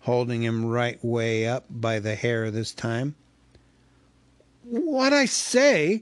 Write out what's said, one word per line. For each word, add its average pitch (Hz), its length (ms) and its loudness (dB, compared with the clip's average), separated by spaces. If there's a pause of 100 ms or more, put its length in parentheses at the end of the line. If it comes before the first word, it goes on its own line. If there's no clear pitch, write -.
holding 120 420 0
him 117 220 0
right 117 380 -2
way 113 440 0
up 123 220 -4
by 113 300 -2
the 104 160 -2
hair 113 360 -2
this 107 220 -6
time. 127 420 -4 (1500)
What 262 500 0
I 285 120 4
say 220 760 2